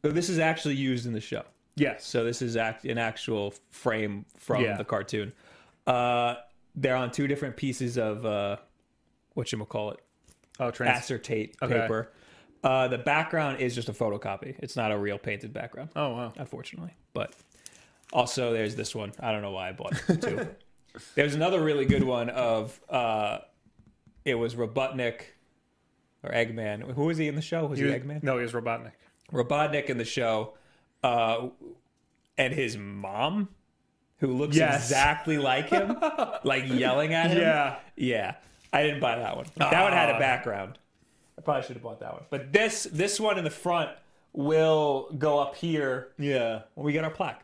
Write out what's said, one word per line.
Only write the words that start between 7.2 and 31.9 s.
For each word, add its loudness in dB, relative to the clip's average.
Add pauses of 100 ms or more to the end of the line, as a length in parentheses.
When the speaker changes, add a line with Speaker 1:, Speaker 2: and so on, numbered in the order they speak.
Speaker 1:
different -4
pieces -2
of, -2
uh, -2 (800)
whatchamacallit? -4 (640)
Speaker 2:
Oh, 0
trans- 2
Speaker 1:
Acetate -4
Speaker 2:
Okay. 0
Speaker 1:
paper. 0 (520)
Uh, 4
the 0
background 0
is 0
just -4
a -6
photocopy. -4
It's -10
not 2
a 2
real 0
painted -6
background. -10
Speaker 2:
Oh, 0
wow. -6
Speaker 1:
Unfortunately. -12 (220)
But -4 (800)
also 0
there's 0
this -8
one. -8
I -2
don't -2
know -6
why -6
I -8
bought -6 (140)
Speaker 2:
<laughs> 2
Speaker 1:
two. -4 (680)
There's 2
another 2
really 2
good 4
one 0
of, 0 (100)
uh, 0 (840)
it 2
was -2
Robotnik -2 (1000)
or -8
Eggman. -2
Who 0
was 0
he 0
in -4
the -4
show? -4
Was -4
he 0
Speaker 2:
He 2
was, -2
Speaker 1:
Eggman? -8
Speaker 2:
no, 0
he -2
was -6
Robotnik. -4 (420)
Speaker 1:
Robotnik 2
in -2
the -2
show, 0 (500)
uh, 2 (880)